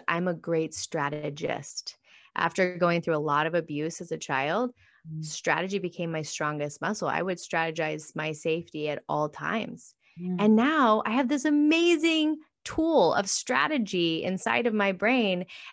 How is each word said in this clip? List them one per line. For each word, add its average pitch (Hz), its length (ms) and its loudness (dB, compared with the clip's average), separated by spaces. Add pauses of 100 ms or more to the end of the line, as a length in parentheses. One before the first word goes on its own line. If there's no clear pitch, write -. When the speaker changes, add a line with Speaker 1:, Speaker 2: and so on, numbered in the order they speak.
Speaker 1:
I'm 175 200 0
a 175 60 0
great 160 400 -2
strategist. 151 1200 -6 (400)
After 180 400 0
going 170 260 2
through 165 140 0
a - 20 2
lot 151 280 2
of 160 80 -2
abuse 160 460 -2
as 170 120 -8
a 160 60 -6
child, 156 540 -2 (380)
Speaker 2:
Mm. 156 140 -8
Speaker 1:
strategy 170 540 -2
became 175 320 -6
my 160 120 -4
strongest 147 580 -6
muscle. 185 280 -4
I 160 140 0
would 180 160 -4
strategize 160 760 -4
my 156 160 -4
safety 160 560 -4
at 147 200 -6
all 151 200 0
times. 160 640 -6 (260)
Speaker 2:
Mm. 180 200 -4
Speaker 1:
And 214 160 6
now 247 500 4
I 220 60 -2
have 247 160 2
this 277 160 0
amazing 311 960 4 (260)
tool 311 500 4
of 196 160 0
strategy 208 960 0
inside 226 420 0
of 220 80 0
my 202 160 2
brain, 196 560 0 (260)